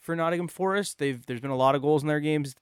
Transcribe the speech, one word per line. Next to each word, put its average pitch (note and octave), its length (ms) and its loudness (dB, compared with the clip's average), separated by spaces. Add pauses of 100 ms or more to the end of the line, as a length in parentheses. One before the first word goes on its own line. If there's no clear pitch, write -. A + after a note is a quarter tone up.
for E3 160 -6
Nottingham E3+ 320 -2
Forest. F#3+ 500 -2
They've, C3+ 280 -2
there's A#2+ 140 -6
been C#3 100 -6
a C3 60 -2
lot C3 180 6
of C#3 80 0
goals D3 200 4
in D3+ 60 -2
their D3+ 120 0
games, D3 420 -2